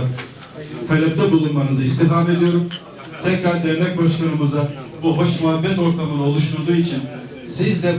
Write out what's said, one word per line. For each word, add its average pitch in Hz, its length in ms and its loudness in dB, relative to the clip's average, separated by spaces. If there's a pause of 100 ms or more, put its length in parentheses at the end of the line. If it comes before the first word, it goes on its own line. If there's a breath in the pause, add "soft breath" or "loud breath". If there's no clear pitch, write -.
(880)
talepte 160 440 2
bulunmanızı 143 520 2
istirham 170 480 4
ediyorum. 170 360 2 (560)
Tekrar 175 400 0
dernek 170 340 0
başkanımıza 151 720 0 (340)
bu 160 140 2
hoş 170 240 2
muhabbet 160 380 2
ortamını 160 440 0
oluşturduğu 147 520 2
için, 147 240 2 (480)
siz 170 360 0
de 175 160 2